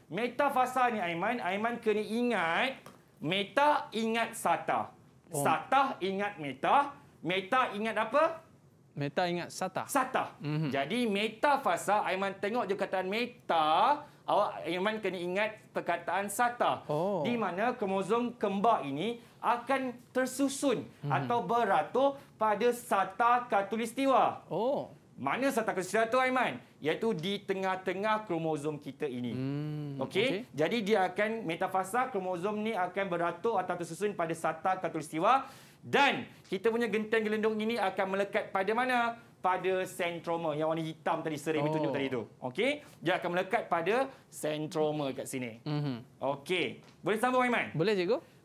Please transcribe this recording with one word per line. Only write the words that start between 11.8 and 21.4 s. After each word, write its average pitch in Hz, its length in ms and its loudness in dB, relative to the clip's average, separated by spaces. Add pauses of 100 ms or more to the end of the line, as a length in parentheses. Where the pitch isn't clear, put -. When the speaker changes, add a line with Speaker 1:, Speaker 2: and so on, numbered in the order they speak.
Speaker 1:
Aiman 190 400 -2
tengok 214 240 0
je 190 80 -2
perkataan 185 320 -2
meta, 196 960 2 (240)
awak, 180 400 2
Aiman 185 320 0
kena 185 240 -4
ingat 190 320 -2 (160)
perkataan 175 640 -2
sata. 226 560 2
Speaker 2:
Oh. 170 320 0
Speaker 1:
Di 233 160 0
mana 214 400 -2
kromosom 196 640 0
kembar 202 420 4
ini 160 380 -4 (160)
akan 247 560 0 (160)
tersusun 262 720 0 (240)
Speaker 2:
Mhm. 143 80 -2
Speaker 1:
atau 185 320 0